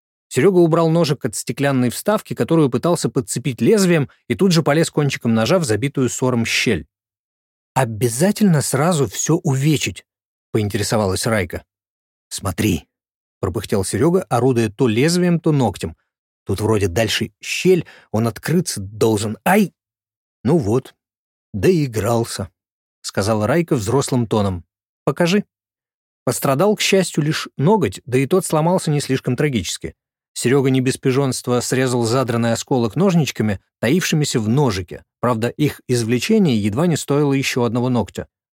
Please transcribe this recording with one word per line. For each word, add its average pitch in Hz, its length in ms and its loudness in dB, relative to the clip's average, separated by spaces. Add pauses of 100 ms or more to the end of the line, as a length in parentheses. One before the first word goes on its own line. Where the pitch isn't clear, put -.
(300)
Серёга 185 300 2
убрал 165 300 4
ножик 160 360 0
от 107 100 -4
стеклянной 131 540 0
вставки, 208 440 -2
которую 147 360 2
пытался 139 400 0
подцепить 123 520 -4
лезвием, 175 480 2 (180)
и 117 80 -2
тут 185 160 2
же 160 100 2
полез 147 300 2
кончиком 135 420 -2
ножа 113 240 2
в 170 60 0
забитую 120 460 -2
сором 123 360 -2
щель. 101 400 -2 (880)
"Обязательно 131 880 0
сразу 143 460 0
всё - 300 -2
увечить?" 135 680 -2 (460)
поинтересовалась 104 760 -2
Райка. 107 380 -4 (680)
"Смотри", 95 580 -4 (520)
пропыхтел 98 440 -4
Серёга, 170 400 0
орудуя 117 460 2
то 127 180 0
лезвием, 170 520 2
то 160 120 0
ногтем. 107 440 -2 (500)
"Тут 98 160 -4
вроде 104 260 2
дальше 110 440 -2 (100)
щель, - 440 0 (260)
он 113 160 0
открыться 160 520 -2
должен. 107 680 -2
Ай!" 196 280 2 (680)
"Ну 151 140 2
вот, 120 380 -2 (580)
доигрался", 117 960 0 (520)
сказала 107 460 -2
Райка 165 280 0
взрослым 120 520 0
тоном. 98 380 0 (380)
"Покажи". 175 420 0 (800)
Пострадал, 139 520 0
к - 60 -8
счастью, 185 420 0
лишь 151 240 -4 (100)
ноготь, 151 480 2
да 123 120 -2
и 139 80 2
тот 180 200 0
сломался 165 460 0
не 147 80 0
слишком - 360 -2
трагически. 123 600 -4 (380)
Серёга 135 360 2
не 131 120 2
без 127 160 -2
пижонства 127 640 0
срезал 123 420 0
задранный 117 500 0
осколок 117 420 -2
ножничками, 147 640 0 (200)
таившимися 147 600 0
в 107 80 -2
ножике. 113 560 -2 (160)
Правда, 117 280 -2
их - 400 -2
извлечение 123 720 2
едва 107 260 2
не 160 80 2
стоило 143 380 0
ещё 131 300 0
одного 120 260 0
ногтя. - 380 -2 (260)